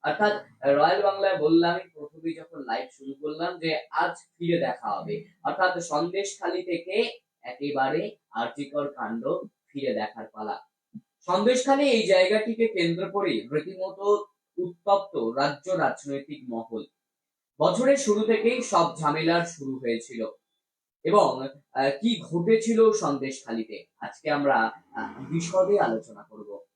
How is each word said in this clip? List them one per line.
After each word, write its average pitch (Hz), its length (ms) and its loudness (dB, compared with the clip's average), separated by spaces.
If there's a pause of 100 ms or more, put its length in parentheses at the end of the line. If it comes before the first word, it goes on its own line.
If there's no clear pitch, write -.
অর্থাৎ 208 300 2 (320)
রয়্যাল 147 380 4
বাংলায় 196 360 2
বললাম, 170 320 4
আমি - 240 -6
প্রথমেই 156 400 -10
যখন - 240 -16
লাইভ - 340 -6
শুরু 135 280 -14
করলাম, 165 380 -6
যে 160 200 -2 (120)
আজ 139 200 -2
ফিরে 170 480 -4
দেখা - 300 -4
হবে, 208 360 -6 (200)
অর্থাৎ 185 340 0
সন্দেশখালী 175 840 -4
থেকে 214 480 -2 (320)
একেবারে 135 760 -2 (140)
আরজিকর 139 580 -6
কাণ্ড 113 400 -6 (400)
ফিরে 135 260 -4
দেখার 101 380 -6
পালা। 104 300 -10 (640)
সন্দেশখালী 254 640 4
এই 220 160 4
জায়গাটিকে 214 600 4
কেন্দ্র 180 440 0
করে 196 200 0
রীতিমতো 185 960 -2 (320)
উত্তপ্ত 180 600 0
রাজ্য 139 540 -2
রাজনৈতিক 139 760 -4
মহল। 113 360 -8 (760)
বছরের 233 360 4
শুরু 208 240 2
থেকেই 226 420 2
সব - 340 0
ঝামেলার 160 480 0
শুরু 135 340 -8
হয়েছিল 117 480 -4 (800)
এবং, 165 440 4 (240)
আহ, 139 180 2
কি 220 300 -2
ঘটেছিল 220 720 4
সন্দেশখালীতে, 131 920 -4 (160)
আজকে - 300 -8
আমরা, 135 420 2 (220)
আহ, - 280 -10 (100)
বিশদে 185 460 2
আলোচনা 113 520 -2
করব। 104 340 -16 (120)